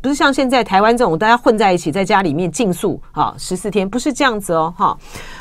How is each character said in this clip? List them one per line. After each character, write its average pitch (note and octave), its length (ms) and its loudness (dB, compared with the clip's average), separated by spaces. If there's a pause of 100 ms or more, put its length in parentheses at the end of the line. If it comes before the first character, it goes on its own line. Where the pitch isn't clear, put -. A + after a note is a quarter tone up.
不 B3+ 80 -2
是 C#4+ 60 0
像 C#4 180 2
现 C4+ 160 0
在 B3 140 2
台 G3+ 180 2
湾 A3+ 140 4
这 A#3 100 2
种 E3 120 2
大 G#3+ 100 0
家 A#3 100 4
混 A#3 200 2
在 G3+ 140 2
一 F3+ 60 2
起， E3+ 140 -4
在 F#3+ 120 0
家 F#3+ 180 2
里 E3 120 0
面 E3+ 180 -2
禁 G3 220 0
宿 E3 280 -4 (100)
啊， C3+ 260 -2
十 - 180 -8
四 F#3+ 160 -6
天， G3 160 0
不 G3+ 100 -4
是 C#4+ 140 -2
这 C#4 140 0
样 A3+ 140 0
子 G3 120 -6
哦， E3 260 0
哈。 F#3 200 0 (440)